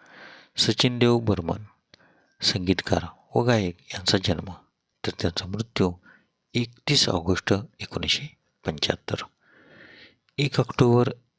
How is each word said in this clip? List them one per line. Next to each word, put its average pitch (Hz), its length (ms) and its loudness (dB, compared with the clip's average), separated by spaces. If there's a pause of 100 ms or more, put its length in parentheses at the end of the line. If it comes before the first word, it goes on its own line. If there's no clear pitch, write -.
(560)
सचिन 123 420 2
देव 120 200 6
बर्मन, 92 440 -2 (800)
संगीतकार - 640 0 (280)
व 120 80 4
गायक 110 520 0
यांचा 92 300 0
जन्म, 90 280 -2 (540)
तर - 40 -4 (100)
त्यांचा - 260 -4
मृत्यू 98 460 -2 (640)
एकतीस 123 540 0
ऑगस्ट 90 460 0 (260)
एकोणीसशे - 460 -4 (400)
पंच्याहत्तर. - 500 -4 (1200)
एक 139 220 0
ऑक्टोबर 120 500 4 (280)